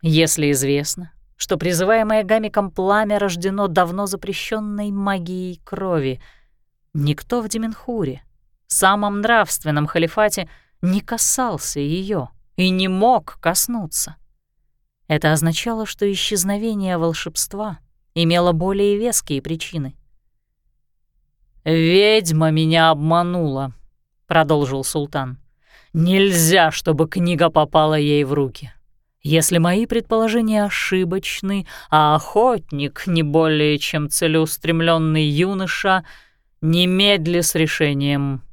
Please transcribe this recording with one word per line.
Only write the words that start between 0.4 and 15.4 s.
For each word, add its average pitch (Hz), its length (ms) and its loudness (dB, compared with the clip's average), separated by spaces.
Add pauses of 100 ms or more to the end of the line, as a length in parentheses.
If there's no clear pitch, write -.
известно, 143 600 -4 (240)
что - 200 -4
призываемое 208 680 0
Гамиком 208 460 -2
пламя 202 480 0
рождено 190 500 -2
давно 180 380 0
запрещённой 208 840 -6
магией 185 720 -6
крови, 165 580 -4 (760)
никто 151 480 -2
в 220 60 -6
Деменхуре, 220 720 -6 (440)
самом 202 540 2
нравственном 180 680 0
халифате, 175 600 0 (340)
не 180 180 0
касался 220 800 -4
её 165 480 -4 (280)
и 185 140 2
не 185 180 0
мог 214 520 0
коснуться. 180 760 -4 (920)
Это 151 240 2
означало, 170 540 -2